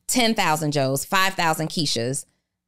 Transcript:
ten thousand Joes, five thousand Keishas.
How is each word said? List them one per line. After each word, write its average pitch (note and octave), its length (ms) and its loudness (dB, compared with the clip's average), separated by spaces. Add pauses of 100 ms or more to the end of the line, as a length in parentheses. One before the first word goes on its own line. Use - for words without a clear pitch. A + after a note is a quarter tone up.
ten A3+ 280 2
thousand D#3+ 360 2
Joes, C3+ 320 0
five F#3+ 300 2
thousand D#3+ 360 0
Keishas. C3+ 560 -4 (420)